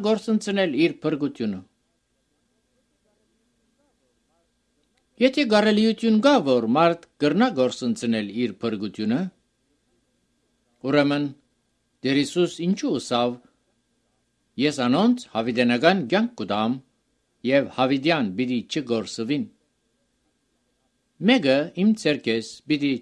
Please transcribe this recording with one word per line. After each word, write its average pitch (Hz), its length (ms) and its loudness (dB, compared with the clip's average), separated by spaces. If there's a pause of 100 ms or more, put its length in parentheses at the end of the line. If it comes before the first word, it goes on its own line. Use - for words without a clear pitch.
գործընծնել 208 720 0
իր 156 220 2
փրկությունը։ 127 640 -4 (3500)
Եթե 269 240 2
կարելիություն 214 720 2
կա, 277 240 6
որ 120 320 2
մարդ 170 400 2
կրնա 185 400 2
գործընծնել 117 760 -2 (120)
իր 104 160 -6
փրկությունը, 107 600 -4 (1600)
ուրեմն 143 400 2 (800)
Տեր 135 140 0
Հիսուս 170 360 0 (100)
ինչու 196 320 -2
ասավ. 123 360 -2 (1300)
«Ես 143 220 -2
անոնց 180 440 2 (100)
հավիտենական 123 800 2
կյանք 220 180 2 (100)
կտամ, 107 380 -2 (680)
և 131 220 2 (100)
հավիտյան 135 600 0
պիտի 123 260 -2
չգործվին։ 117 800 -4 (1800)
Մեկը 160 380 2 (260)
իմ 214 160 4
ձեռքես 117 520 -2 (180)
պիտի 143 320 0